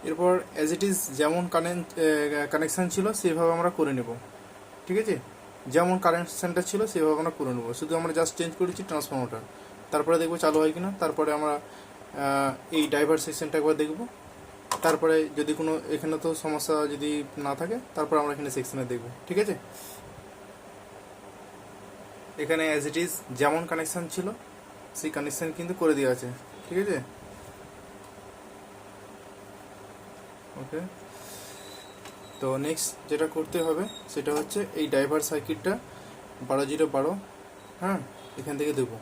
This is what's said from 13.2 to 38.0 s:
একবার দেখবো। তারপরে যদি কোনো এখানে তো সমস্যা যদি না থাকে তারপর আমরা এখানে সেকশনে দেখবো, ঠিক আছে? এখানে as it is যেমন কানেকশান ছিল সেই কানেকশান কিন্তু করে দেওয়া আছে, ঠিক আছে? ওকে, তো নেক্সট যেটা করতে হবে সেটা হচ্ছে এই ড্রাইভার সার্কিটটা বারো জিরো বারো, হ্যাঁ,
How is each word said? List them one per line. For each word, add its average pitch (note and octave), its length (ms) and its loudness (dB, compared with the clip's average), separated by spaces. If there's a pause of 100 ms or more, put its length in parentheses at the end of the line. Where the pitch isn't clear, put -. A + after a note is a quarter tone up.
একবার D3+ 240 4
দেখবো। D#3+ 240 -2 (760)
তারপরে D#3+ 540 6
যদি D3 240 2
কোনো D#3+ 120 0 (220)
এখানে D#3 300 -2
তো D#3+ 100 0
সমস্যা D3+ 520 0
যদি D3 380 -2 (220)
না C#3 80 0
থাকে F3 220 -2 (180)
তারপর D3+ 240 4
আমরা D3 160 2
এখানে C#3+ 160 -4
সেকশনে C3 340 -2
দেখবো, A#2+ 240 -4 (200)
ঠিক F3+ 100 2
আছে? G#3 160 2 (2750)
এখানে D#3+ 260 2 (120)
as C#3+ 140 2
it - 140 -4
is E3+ 80 -2 (280)
যেমন D#3 260 6
কানেকশান E3 480 -2
ছিল F#3 120 -2 (680)
সেই D#3 160 -4
কানেকশান D3+ 460 -2
কিন্তু F3 240 -4
করে D#3 140 8
দেওয়া C3+ 180 4
আছে, B2 160 -2 (400)
ঠিক F3 100 0
আছে? G3 180 2 (3750)
ওকে, D#3 200 -6 (1600)
তো C3+ 80 0 (100)
নেক্সট D#3 320 -2 (200)
যেটা D3+ 160 2
করতে D#3 400 -2
হবে E3 180 2 (240)
সেটা D3 300 0
হচ্ছে G3 360 -2
এই D3+ 180 0
ড্রাইভার C#3 280 4
সার্কিটটা D#3+ 580 0 (680)
বারো C#3 220 4
জিরো D3+ 160 6
বারো, C#3+ 260 2 (680)
হ্যাঁ, F#3 180 2 (400)